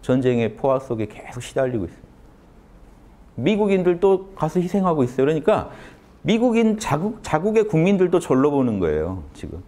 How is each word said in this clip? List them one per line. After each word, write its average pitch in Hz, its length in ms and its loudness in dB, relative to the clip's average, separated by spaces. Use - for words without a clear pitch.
전쟁의 123 540 0
포화 135 240 0
속에 113 280 -4
계속 - 340 -16
시달리고 127 440 -2
있어요. - 140 -14
미국인들도 190 1000 2
가서 160 240 -2
희생하고 175 440 0
있어요. 127 220 0
그러니까 156 440 0
미국인 220 560 2
자국, 175 420 -4
자국의 214 460 0
국민들도 180 520 2
절로 143 320 2
보는 123 280 0
거예요, 80 440 -2
지금. 78 340 -14